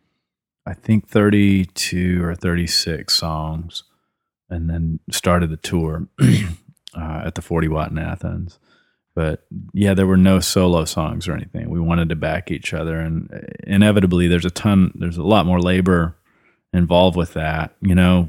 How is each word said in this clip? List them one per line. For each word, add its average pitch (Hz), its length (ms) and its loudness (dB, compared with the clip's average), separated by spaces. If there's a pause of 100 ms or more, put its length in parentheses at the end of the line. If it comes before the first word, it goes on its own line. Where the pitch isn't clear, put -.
(640)
I 87 80 -8
think, 110 340 -2
thirty-two 98 1160 2
or 85 120 -4
thirty-six 85 800 -2
songs, 80 680 -6 (680)
and 82 200 -4
then 80 300 -2 (120)
started 87 380 0
the 78 80 -8
tour, 82 560 -4
<clears throat> - 60 -20
uh, 85 1080 -2
at 82 100 -8
the - 60 -10
forty 82 260 -2
Watt 78 240 -4
in 78 60 -6
Athens. 87 600 -8 (560)
But 78 300 -4 (280)
yeah, 98 220 2
there 95 100 2
were 95 120 4
no 95 220 6
solo 87 460 2
songs 85 420 -6
or 82 60 -6
anything. - 360 -10
We 85 100 -4
wanted 82 300 0
to 82 60 -4
back 78 360 -6
each - 220 -8
other, 80 260 -6
and 80 560 -8 (100)
inevitably 95 600 4
there's 85 180 2
a 92 60 -2
ton, 98 440 2
there's 85 220 -6
a 80 60 -6
lot 95 240 4
more 90 120 2
labor 90 580 0 (560)
involved 87 420 4
with 85 180 -2
that, 78 480 -4
you 95 140 2
know, 90 340 6